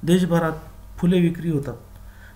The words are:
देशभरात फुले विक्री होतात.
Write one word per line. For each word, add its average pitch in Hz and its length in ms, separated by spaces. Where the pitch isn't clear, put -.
देशभरात 170 500
फुले 180 240
विक्री 170 300
होतात. 135 240